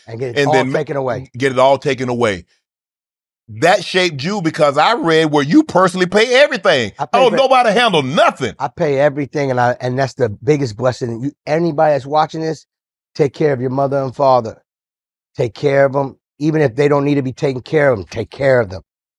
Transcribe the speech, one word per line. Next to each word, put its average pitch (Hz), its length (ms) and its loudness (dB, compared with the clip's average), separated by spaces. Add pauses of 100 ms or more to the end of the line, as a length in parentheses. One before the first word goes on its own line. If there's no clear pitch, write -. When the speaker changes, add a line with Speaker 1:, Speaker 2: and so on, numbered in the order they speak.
Speaker 1:
And 113 120 -12
get 127 120 -8
it 135 80 -4
Speaker 2:
And 139 80 2
Speaker 1:
all 147 60 0
Speaker 2:
then 127 180 0
ma- 151 80 -2
Speaker 1:
taken 147 180 -6
away. 131 400 -6
Speaker 2:
get 135 140 -2
it 127 80 -2
all 135 180 4
taken 127 320 -4
away. 113 360 -2 (1040)
That 160 380 0
shaped 170 380 -2
you 196 180 -4
because 151 380 0
I 196 160 2
read 160 360 2
where 147 120 2
you 226 200 4
personally 180 440 0
pay 220 340 2
everything. 180 560 0
Speaker 1:
I 143 80 -6
pay - 140 0
Speaker 2:
Oh, 262 100 4
Speaker 1:
for 196 60 0
Speaker 2:
nobody 254 360 4
handle 214 300 2
nothing. 143 560 0
Speaker 1:
I 139 120 -4
pay 147 300 -2
everything, 143 520 -2
and 123 100 0
I, 123 180 0
and 127 200 -4
that's 135 160 -4
the 123 140 -2
biggest 120 460 -2
blessing. 117 460 -4
You, 143 100 -6 (140)
anybody 156 480 0
that's 139 140 -4
watching 156 340 -2
this, 160 240 -8 (480)
take 143 220 0
care 151 180 0
of 120 80 -4
your 131 80 -2
mother 139 320 -2
and 131 140 -6
father. 127 480 0 (720)
Take 123 180 -4
care 139 320 2
of 131 100 0
'em. 139 220 -4 (220)
Even 156 240 0
if 117 120 0
they 143 120 2
don't 143 180 0
need 143 100 0
to 143 60 0
be 131 120 -4
taken 135 280 -4
care 143 300 0
of, 110 80 0
'em, 85 60 -10
take - 260 -10
care 135 280 0
of 107 120 -2
them. 90 100 -12 (380)